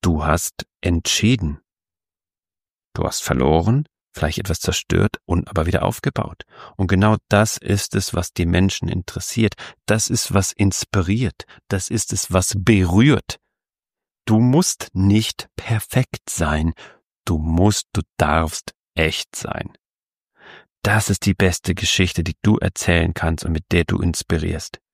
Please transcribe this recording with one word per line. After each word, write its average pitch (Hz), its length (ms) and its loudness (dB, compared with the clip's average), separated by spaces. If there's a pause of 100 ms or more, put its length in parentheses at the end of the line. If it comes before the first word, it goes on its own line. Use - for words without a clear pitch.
Du 80 240 -2
hast - 400 -4 (160)
entschieden. 87 800 0 (1300)
Du - 100 -2
hast - 180 -6
verloren, 82 640 2 (280)
vielleicht - 260 -4
etwas - 220 -4
zerstört - 640 -2
und 90 240 -2
aber 78 180 -2
wieder - 160 0
aufgebaut. - 640 -4 (320)
Und 95 120 -2
genau 101 280 4 (120)
das 104 280 2
ist - 380 -2
es, 98 200 -2
was - 180 -4
die 87 140 0
Menschen 90 420 2
interessiert. - 680 -4 (320)
Das 110 220 0
ist, - 260 -2
was 98 180 2
inspiriert. 98 920 0 (240)
Das 95 200 -4
ist - 240 -4
es, - 200 -6
was 92 260 2
berührt. 101 800 4 (840)
Du 110 160 4
musst 127 520 2
nicht 101 640 2
perfekt - 720 -4
sein. 78 460 -2 (500)
Du 85 140 0
musst, 82 540 2
du - 100 -2 (140)
darfst 78 580 -2 (200)
echt - 420 -2
sein. - 360 -10 (1120)
Das 104 280 0
ist - 160 0
die 98 80 2
beste 92 400 0
Geschichte, - 500 0
die 80 180 -4
du 104 140 4
erzählen 85 580 0
kannst 82 300 -2
und 85 80 -2
mit 78 180 -4
der 85 140 4
du - 160 0
inspirierst. 85 800 -4 (140)